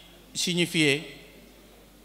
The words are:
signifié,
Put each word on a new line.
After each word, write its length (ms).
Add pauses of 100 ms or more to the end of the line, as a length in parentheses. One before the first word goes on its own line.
(360)
signifié, 640 (1040)